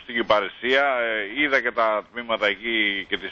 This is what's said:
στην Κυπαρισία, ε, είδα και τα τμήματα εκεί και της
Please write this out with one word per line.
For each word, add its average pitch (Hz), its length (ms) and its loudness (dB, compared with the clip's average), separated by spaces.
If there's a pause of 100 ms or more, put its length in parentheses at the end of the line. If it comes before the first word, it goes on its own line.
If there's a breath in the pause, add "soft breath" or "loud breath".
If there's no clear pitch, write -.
στην 123 120 -12
Κυπαρισία, 110 680 2 (540)
ε, 147 40 0
είδα 135 200 2
και 120 100 -2
τα 110 400 0
τμήματα 113 360 -2
εκεί 101 600 0
και 104 80 -2
της 92 140 -12